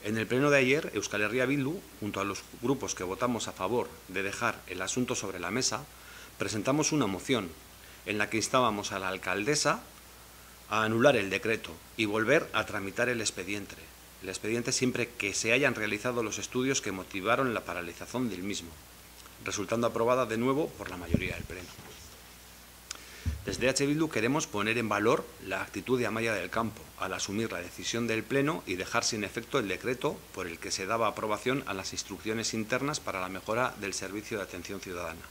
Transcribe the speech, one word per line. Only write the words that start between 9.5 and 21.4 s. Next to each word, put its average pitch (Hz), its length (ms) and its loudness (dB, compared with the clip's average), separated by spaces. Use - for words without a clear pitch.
a 110 160 4
anular 117 320 8
el 98 140 2
decreto 98 420 0
y 110 80 2
volver 110 480 4
a 107 140 0
tramitar 101 420 -2
el 120 120 0
expediente, 101 560 -4
el 92 80 -6
expediente 113 420 -2
siempre 123 360 2
que - 260 -2
se 113 180 2
hayan 131 220 4
realizado 107 480 0
los 104 160 -2
estudios 127 420 0
que 98 120 -4
motivaron 104 600 0
la 95 120 -2
paralización 90 680 -4
del 90 120 -6
mismo, 87 280 -4
resultando 104 420 0
aprobada 120 380 4
de 110 140 -2
nuevo 135 300 2
por 98 200 -10
la 92 80 -8
mayoría 87 380 0
del 87 100 -8